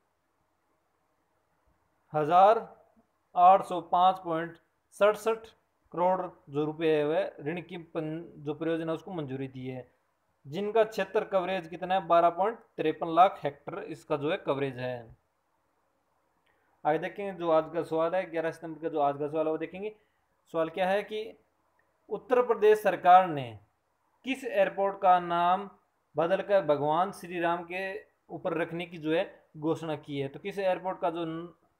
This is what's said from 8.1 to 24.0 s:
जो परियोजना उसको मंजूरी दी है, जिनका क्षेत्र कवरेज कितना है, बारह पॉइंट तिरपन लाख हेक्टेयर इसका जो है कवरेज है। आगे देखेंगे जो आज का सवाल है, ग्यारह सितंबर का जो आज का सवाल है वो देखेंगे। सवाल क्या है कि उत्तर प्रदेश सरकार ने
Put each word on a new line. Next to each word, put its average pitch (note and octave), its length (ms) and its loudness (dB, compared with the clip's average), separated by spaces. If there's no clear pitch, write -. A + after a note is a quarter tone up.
जो D3+ 160 -8
परियोजना D#3+ 400 -4
उसको D#3+ 200 -10
मंजूरी C3+ 340 -8
दी B2+ 200 -12
है, B2+ 200 -10
जिनका G#3 400 0
क्षेत्र G#3 400 -4
कवरेज F#3 420 -2
कितना F3 280 -4
है, F#3 120 -2
बारह E3+ 240 6
पॉइंट G3 260 -2
तिरपन D#3+ 380 -2
लाख F#3+ 280 6
हेक्टेयर D3 480 -8
इसका D#3 260 -6
जो C#3+ 140 -2
है F#3+ 60 -2
कवरेज C3+ 420 -4
है। B2 380 -10
आगे D#3 140 2
देखेंगे F#3+ 340 -8
जो E3+ 180 -2
आज D#3 220 2
का E3 100 -4
सवाल E3 320 -2
है, F#3 160 -2
ग्यारह D#3+ 200 -4
सितंबर D#3 300 -12
का D#3+ 80 -4
जो D#3 120 -4
आज C#3+ 180 0
का D3 80 -4
सवाल D#3 180 -2
है D#3+ 60 0
वो D#3+ 60 -2
देखेंगे। F#3 380 -10
सवाल E3 160 -2
क्या F3+ 200 -2
है G3+ 140 0
कि G#3+ 340 -10
उत्तर A#3+ 320 0
प्रदेश G#3+ 380 4
सरकार F#3 480 6
ने D3 160 -4